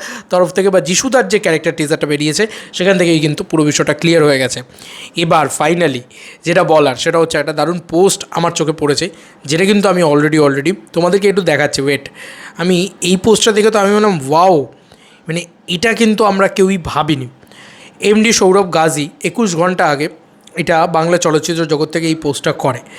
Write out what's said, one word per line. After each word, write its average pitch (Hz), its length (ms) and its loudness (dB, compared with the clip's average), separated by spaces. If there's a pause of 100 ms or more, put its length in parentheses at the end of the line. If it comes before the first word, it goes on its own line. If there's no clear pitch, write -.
(300)
তরফ 180 220 0
থেকে, 196 180 0
বা 190 100 2
যিশুদার 196 480 0
যে 196 120 0
ক্যারেক্টার 160 360 -2
টিজারটা 151 320 -4
বেরিয়েছে, 151 400 -2 (260)
সেখান 185 240 0
থেকেই 170 220 2
কিন্তু 151 240 -2
পুরো 160 200 0
বিষয়টা 147 300 0
ক্লিয়ার 165 300 2
হয়ে 143 160 4
গেছে। 127 220 -4 (540)
এবার 165 320 0 (120)
finally 156 400 0 (460)
যেটা 175 180 2
বলার, 151 320 2
সেটা 165 240 0
হচ্ছে 165 180 0
একটা 151 160 -4
দারুণ 156 260 -2
পোস্ট 180 520 0
আমার 170 200 -2
চোখে 160 200 -2
পড়েছে, 147 380 -2 (360)
যেটা 160 200 0
কিন্তু 202 240 2
আমি 180 140 2
already, 151 360 2
already 143 360 2 (180)
তোমাদেরকে 190 360 2
একটু 190 120 0
দেখাচ্ছি, 147 400 0
ওয়েট। 139 280 -2 (480)
আমি 180 320 0 (120)
এই 185 160 2
পোস্টটা 220 340 2
দেখে 214 200 2
তো 214 80 0
আমি 202 160 2
বললাম, 180 360 0
"ওয়াও, 160 360 4 (600)
মানে 170 180 -6 (220)
এটা 180 260 -2
কিন্তু 220 320 2
আমরা 196 220 2
কেউই 196 360 0
ভাবিনি।" 143 440 -4 (720)
এমডি 214 340 2
সৌরভ 190 400 2
গাজী 160 360 0 (140)
একুশ 190 320 -2
ঘন্টা 180 300 0
আগে 147 240 -2 (480)
এটা 170 300 0
বাংলা 170 300 0
চলচ্চিত্র 165 480 -2
জগৎ 151 260 -2
থেকে 165 160 -4
এই 160 80 -2
পোস্টটা 151 360 -4
করে, 135 280 -4 (200)